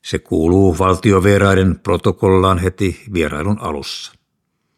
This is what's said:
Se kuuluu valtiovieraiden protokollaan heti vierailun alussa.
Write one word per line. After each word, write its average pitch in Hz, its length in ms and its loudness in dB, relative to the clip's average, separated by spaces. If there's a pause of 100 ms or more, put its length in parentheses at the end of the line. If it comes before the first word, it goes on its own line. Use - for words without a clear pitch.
Se - 160 -8
kuuluu 87 600 0
valtiovieraiden 95 1040 2
protokollaan 95 760 0
heti 90 540 -4
vierailun 82 480 -2
alussa. - 520 -10 (640)